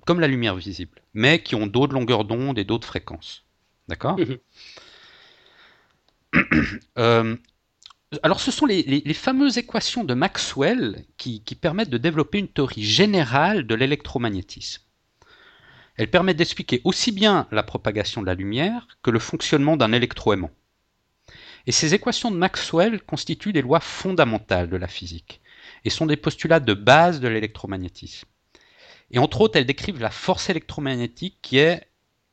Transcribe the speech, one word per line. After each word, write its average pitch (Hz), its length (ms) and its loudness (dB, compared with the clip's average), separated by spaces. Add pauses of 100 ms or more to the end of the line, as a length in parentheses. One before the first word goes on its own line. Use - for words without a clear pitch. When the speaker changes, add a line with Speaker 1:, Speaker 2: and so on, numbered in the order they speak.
Speaker 1:
comme 175 140 2
la 156 80 4
lumière 117 280 0
visible, 90 460 -12 (100)
mais 135 300 4
qui - 140 -4
ont 107 100 0
d'autres 127 260 2
longueurs 120 320 0
d'onde 120 340 -4
et 98 60 -2
d'autres 113 220 -4
fréquences. - 580 -12 (440)
D'accord ? 139 300 -4
Speaker 2:
Mhm. 135 200 -2 (1900)
Speaker 1:
<clears throat> - 480 2 (180)
Euh, 117 380 4 (840)
alors 170 180 2
ce - 100 -2
sont - 160 0
les, 196 160 2
les, 139 220 0
les 151 100 -2
fameuses 262 440 0
équations - 460 -4
de 139 100 0
Maxwell 143 880 -2 (120)
qui, 110 260 -10
qui - 120 -14
permettent 170 360 -4
de 120 80 0
développer 160 400 -2
une 196 100 -4
théorie 127 340 -4
générale 151 840 2
de 113 80 -2
l'électromagnétisme. 120 1080 -4 (1120)
Elles 110 140 -2
permettent 175 260 4
d'expliquer 147 480 -2
aussi 190 280 0
bien 196 400 4
la 107 100 2
propagation 107 580 -4
de 95 60 -4
la 92 80 0
lumière 131 520 -4 (160)
que - 80 0
le 113 100 4
fonctionnement 151 560 0
d'un 113 160 4
électroaimant. 104 580 0 (1160)
Et 123 60 0
ces 160 220 2
équations 233 360 -2
de 190 60 -2
Maxwell 190 640 0
constituent - 520 -6
des 151 100 2
lois 147 180 2
fondamentales 113 880 0
de 92 80 -4
la 90 120 -6
physique - 520 -14 (440)
et 113 60 -4
sont - 160 -2
des 151 100 2
postulats 160 440 2
de 113 140 2
base 143 460 6
de 123 80 0
l'électromagnétisme. 101 1000 -6 (840)
Et 123 60 0
entre 123 220 2
autres, 214 160 4
elles 131 100 4
décrivent 143 340 -4
la 110 100 -2
force - 400 -2
électromagnétique 139 920 -6
qui 127 160 0
est 165 300 4 (440)